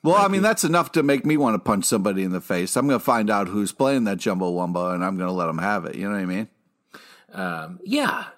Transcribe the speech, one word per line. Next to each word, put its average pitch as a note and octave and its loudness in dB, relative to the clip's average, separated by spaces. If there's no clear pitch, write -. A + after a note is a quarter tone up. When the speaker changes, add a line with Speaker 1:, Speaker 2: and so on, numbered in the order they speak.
Speaker 1:
Well, E3 6
Speaker 2:
Like, G3+ 6
Speaker 1:
I - 2
mean, G3 2
Speaker 2:
you F#3+ 2
Speaker 1:
that's A3 2
enough E3+ 2
to D#3+ 2
make C#3 2
me D3+ 4
wanna A#2 2
punch G2+ 0
somebody G2 0
in F#2+ -2
the F2+ -4
face. F2+ -2
I'm B2+ 2
gonna B2+ 2
find A2+ 2
out G2+ 0
who's G2+ -4
playing C3+ 2
that G2 -2
Chumbawamba, F2+ -2
and F2+ -2
I'm F#2+ -2
gonna F2+ -2
let F2 -2
'em D#2+ -4
have F#2+ -2
it. - -10
You F#2 -6
know G2+ -4
what G2+ -4
I F#2 -4
mean? G2 -6
Speaker 2:
Um, F2 -8
yeah. C4 -2